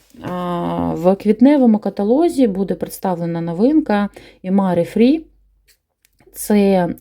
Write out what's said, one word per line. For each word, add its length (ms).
а, 760
в 200
квітневому 640
каталозі 680
буде 280
представлена 680
новинка 680
Imari 540
Free. 240
Це 560